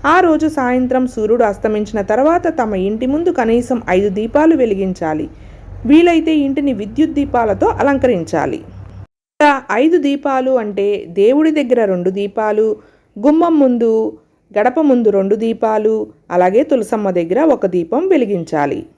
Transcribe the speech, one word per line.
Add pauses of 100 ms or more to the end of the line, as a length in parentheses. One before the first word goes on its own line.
ఆ
రోజు
సాయంత్రం
సూర్యుడు
అస్తమించిన
తర్వాత
తమ
ఇంటి
ముందు
కనీసం
ఐదు
దీపాలు
వెలిగించాలి. (560)
వీలైతే
ఇంటిని
విద్యుత్
దీపాలతో
అలంకరించాలి. (800)
ఇలా
ఐదు
దీపాలు
అంటే
దేవుడి
దగ్గర
రెండు
దీపాలు, (440)
గుమ్మం
ముందు, (420)
గడప
ముందు
రెండు
దీపాలు, (240)
అలాగే
తులసమ్మ
దగ్గర
ఒక
దీపం
వెలిగించాలి. (120)